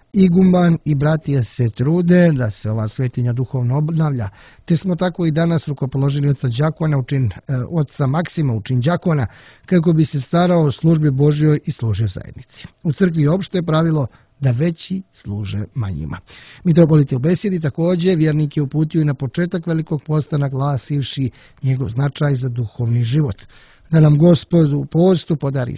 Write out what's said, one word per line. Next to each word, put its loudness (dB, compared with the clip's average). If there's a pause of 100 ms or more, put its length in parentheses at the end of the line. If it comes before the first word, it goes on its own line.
(160)
Iguman 4
i 0
bratija 0 (140)
se 0
trude 4
da -2
se -6
ova -2
svetinja -4
duhovno -2
obnavlja, -2 (360)
te 2
smo -4
tako -2
i 0
danas 0
rukopoložili -2
oca -2
Đakona -2
u -2
čin, -2
e, -2 (400)
oca -2
Maksima -2
u -4
čin -2
đakona, 0 (380)
kako 2
bi 4
se -4
starao 2
o 2
službi 2
Božjoj 2
i -4
služio -2
zajednici. -14 (160)
U 0
crkvi 0
je 4
opšte -2
pravilo 0 (320)
da 2
veći -4 (200)
služe -8 (100)
manjima. -6 (460)
Mitropolit 4
je -2
u -2
besedi -2
takođe -2
vjernike 0
uputio -2
i 0
na 0
početak -6
velikog -4
posta, -4
naglasivši -4 (320)
njegov -2
značaj -2
za -4
duhovni -4
život. -2 (560)
Da 4
nam 6
Gospod 4
u -4
postu 0
podari -4